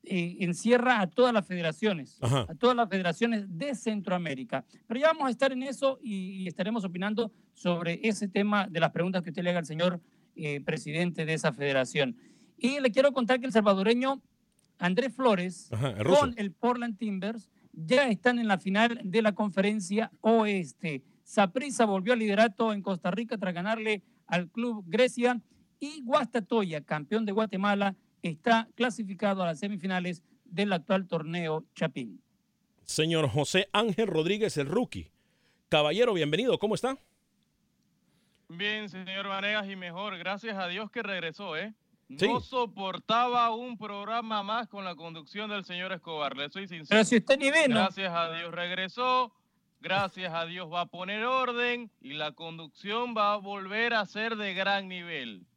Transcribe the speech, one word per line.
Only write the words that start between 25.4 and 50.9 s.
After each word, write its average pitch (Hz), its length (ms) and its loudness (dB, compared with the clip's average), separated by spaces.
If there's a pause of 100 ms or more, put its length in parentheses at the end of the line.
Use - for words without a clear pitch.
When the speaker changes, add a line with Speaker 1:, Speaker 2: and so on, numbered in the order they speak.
Speaker 1:
y 302 240 -10
Guastatoya, 226 760 0
campeón 160 460 -2
de 208 60 -2
Guatemala, 202 600 2 (280)
está 226 520 2
clasificado 196 680 -2
a 175 40 0
las 160 140 -4
semifinales 180 640 -4 (220)
del 196 280 -2
actual 185 340 0
torneo 160 580 -2 (100)
Chapín. 123 460 -6 (640)
Speaker 2:
Señor 160 440 2
José 147 440 0
Ángel 214 360 2
Rodríguez, 185 480 0
el 143 100 0
Rookie. 147 460 -4 (560)
Caballero, 170 460 4
bienvenido, 165 440 2
¿cómo 208 160 0
está? 262 240 -2 (1500)
Speaker 3:
Bien, 208 400 -4
señor 190 400 -8
Vanegas, 196 400 -2
y 196 80 -8
mejor, 185 400 -8
gracias 196 400 -6
a 185 120 -4
Dios 208 220 -6
que 233 120 -8
regresó, 180 540 -6
¿eh? 208 180 -6 (440)
Speaker 2:
Sí. 185 80 2
Speaker 3:
No 247 140 0
soportaba 233 1120 0
un 240 220 -8
programa 208 640 -6
más 220 240 -4
con 202 180 -12
la 175 120 -8
conducción 165 540 -12
del 202 160 -6
señor 180 260 -6
Escobar, 151 460 -6
le 143 100 -6
soy 196 180 -10
sincero. 156 220 -12
Speaker 1:
Pero 214 160 6
si 240 140 4
usted 269 200 4
ni 277 120 2
vino. 294 240 4
Speaker 3:
Gracias 190 360 2
a 170 220 0
Dios 170 180 -6
regresó, 190 840 -2 (460)
gracias 185 520 -2
a 165 140 -2
Dios 170 260 -10
va 175 100 -2
a - 40 -4
poner 196 380 -6